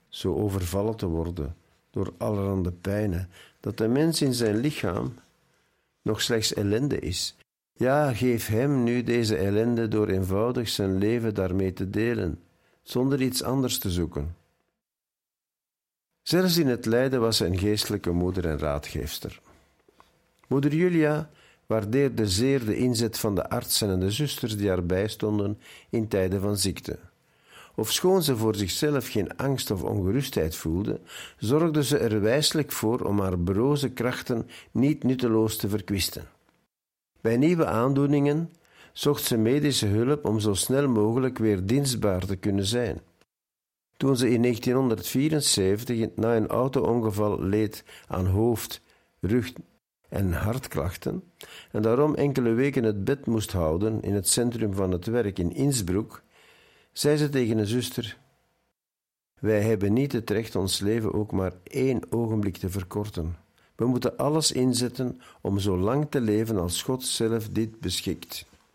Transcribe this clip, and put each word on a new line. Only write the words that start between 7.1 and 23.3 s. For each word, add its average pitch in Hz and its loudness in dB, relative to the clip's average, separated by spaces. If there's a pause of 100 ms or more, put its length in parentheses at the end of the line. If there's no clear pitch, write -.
Ja, 135 2
geef 117 0
hem 127 2
nu 120 2
deze 117 2
ellende 110 2
door 107 2
eenvoudig 101 0
zijn 95 0
leven 113 0
daarmee 95 0
te 95 -6
delen, 104 -2 (420)
zonder 131 0
iets 127 -2
anders 123 -2
te 101 -4
zoeken." 82 -2 (1900)
Zelfs 180 2
in 165 4
het 120 0
lijden 127 4
was 113 2
ze 101 2
een 90 2
geestelijke 104 0
moeder 90 0
en 78 -2
raadgeefster. - -6 (1080)
Moeder 139 2
Julia 156 2 (360)
waardeerde 110 0
zeer 123 2
de 107 -2
inzet 117 0
van 104 0